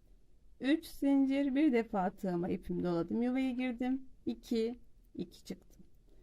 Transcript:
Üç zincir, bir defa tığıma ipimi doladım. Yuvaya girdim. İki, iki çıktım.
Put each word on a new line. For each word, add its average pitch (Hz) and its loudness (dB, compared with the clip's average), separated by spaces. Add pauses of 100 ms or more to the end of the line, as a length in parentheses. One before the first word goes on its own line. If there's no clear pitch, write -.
(600)
Üç 294 2
zincir, 277 2
bir 294 4
defa 220 2
tığıma 185 -2
ipimi 180 -4
doladım. 175 0
Yuvaya 262 0
girdim. 254 -2 (180)
İki, 233 -2 (380)
iki - -10
çıktım. - -16 (380)